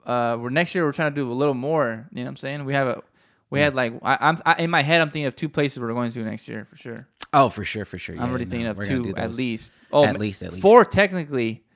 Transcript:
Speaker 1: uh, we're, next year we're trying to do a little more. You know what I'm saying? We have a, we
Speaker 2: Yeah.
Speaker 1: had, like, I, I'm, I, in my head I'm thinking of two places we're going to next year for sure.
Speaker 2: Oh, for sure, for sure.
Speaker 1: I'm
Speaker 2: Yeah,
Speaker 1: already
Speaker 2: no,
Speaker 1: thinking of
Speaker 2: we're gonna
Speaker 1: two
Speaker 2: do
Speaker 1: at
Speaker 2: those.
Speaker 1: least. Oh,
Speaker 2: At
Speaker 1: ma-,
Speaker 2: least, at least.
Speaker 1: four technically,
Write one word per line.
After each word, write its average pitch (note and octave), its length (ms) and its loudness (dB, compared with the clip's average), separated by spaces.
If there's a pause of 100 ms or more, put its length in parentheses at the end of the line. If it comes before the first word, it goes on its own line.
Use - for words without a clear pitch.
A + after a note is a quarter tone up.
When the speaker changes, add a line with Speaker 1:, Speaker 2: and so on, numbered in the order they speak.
Speaker 1:
uh, A#2+ 320 -2
we're, A#2+ 100 -6
next E3 240 0
year F3 120 0
we're D3 80 0
trying D#3 180 -2
to C#3+ 40 -8
do C3+ 160 -4
a - 40 -4
little C#3+ 180 2
more. B2+ 580 -2
You A2+ 100 -10
know - 20 -6
what C3 60 -8
I'm C3 80 -12
saying? C#3+ 280 -8
We C3+ 80 -4
have C#3 140 2
a, A#2+ 140 -2 (500)
we C#3 80 0
Speaker 2:
Yeah. D3 60 6
Speaker 1:
had, C#3 100 0
like, B2 260 0
I, - 180 2
I'm, D#3+ 240 4
I, E3 120 4
in E3+ 160 -2
my E3 100 4
head D#3+ 200 4
I'm D3+ 100 0
thinking D3+ 160 -2
of B2 80 -4
two D#3 140 -4
places C#3+ 300 0
we're A#2 140 -4
going A#2+ 180 -2
to B2 120 -10
next G#2+ 240 -8
year A2 180 -10
for - 120 -20
sure. A#2 300 -14 (240)
Speaker 2:
Oh, C#3 180 4
for G2+ 140 -8
sure, G#2 220 -6
for F#2 140 -12
sure. F2 160 -12
Speaker 1:
I'm E2 60 -8
Speaker 2:
Yeah, B2 80 -2
Speaker 1:
already B2 160 -4
Speaker 2:
no, F#2 60 -10
Speaker 1:
thinking A#2 160 -4
of G#2+ 100 -6
Speaker 2:
we're G2+ 80 -6
gonna C3+ 100 -2
Speaker 1:
two B2 80 -2
Speaker 2:
do G2 140 -6
Speaker 1:
at A2+ 100 -4
Speaker 2:
those. A#2 100 -8
Speaker 1:
least. A#2+ 420 -6 (120)
Oh, D3 140 6
Speaker 2:
At G#2+ 80 2
Speaker 1:
ma-, - 60 -6
Speaker 2:
least, G#2 220 -4
at F2+ 100 -10
least. F2 120 -10
Speaker 1:
four A3 200 10
technically, D3 800 0 (120)